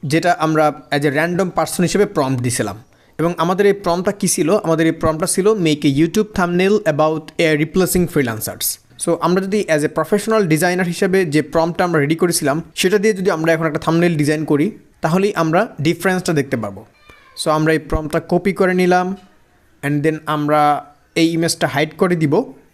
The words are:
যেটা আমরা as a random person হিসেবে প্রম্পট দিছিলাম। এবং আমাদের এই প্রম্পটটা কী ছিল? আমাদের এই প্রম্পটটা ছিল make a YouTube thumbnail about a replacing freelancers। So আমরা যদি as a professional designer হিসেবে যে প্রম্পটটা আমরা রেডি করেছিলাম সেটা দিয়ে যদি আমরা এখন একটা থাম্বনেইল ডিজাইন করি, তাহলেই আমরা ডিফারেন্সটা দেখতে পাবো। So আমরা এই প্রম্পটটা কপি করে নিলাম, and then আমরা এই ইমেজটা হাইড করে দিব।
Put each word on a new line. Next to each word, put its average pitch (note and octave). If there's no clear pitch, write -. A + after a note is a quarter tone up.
যেটা E3
আমরা D#3
as C#3+
a C3+
random F3
person E3
হিসেবে G3
প্রম্পট C3
দিছিলাম। G#2+
এবং E3
আমাদের F#3
এই G3
প্রম্পটটা F3+
কী F#3
ছিল? F3
আমাদের D#3+
এই D#3+
প্রম্পটটা D#3+
ছিল F#3+
make D3+
a -
YouTube G#3
thumbnail F3+
about D#3
a -
replacing F3
freelancers। A2+
So E3+
আমরা F3+
যদি G3+
as D3
a -
professional G#3
designer F3+
হিসেবে F#3+
যে D#3
প্রম্পটটা E3+
আমরা E3
রেডি D#3
করেছিলাম D#3
সেটা F#3+
দিয়ে G#3+
যদি F#3+
আমরা D#3+
এখন E3
একটা D3+
থাম্বনেইল E3+
ডিজাইন D#3
করি, D3
তাহলেই F#3+
আমরা D#3+
ডিফারেন্সটা F3+
দেখতে C3
পাবো। G2
So -
আমরা D#3
এই D3
প্রম্পটটা D#3
কপি F3
করে F#3
নিলাম, F3+
and D3
then D#3
আমরা D3+
এই E3
ইমেজটা E3
হাইড D#3
করে F3+
দিব। D3